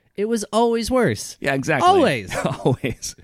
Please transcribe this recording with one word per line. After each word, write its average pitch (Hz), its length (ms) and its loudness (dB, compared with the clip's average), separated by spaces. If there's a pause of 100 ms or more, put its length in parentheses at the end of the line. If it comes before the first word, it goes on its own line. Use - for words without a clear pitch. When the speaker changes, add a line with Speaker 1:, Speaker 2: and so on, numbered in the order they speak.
(140)
Speaker 1:
It 202 140 -4
was 226 140 -2 (100)
always 233 380 0
worse. 220 500 0
Speaker 2:
Yeah, 139 140 -2
exactly. 139 340 2
Speaker 1:
Always. 175 480 2
Speaker 2:
<laughs> - 280 -4
Always. - 600 -2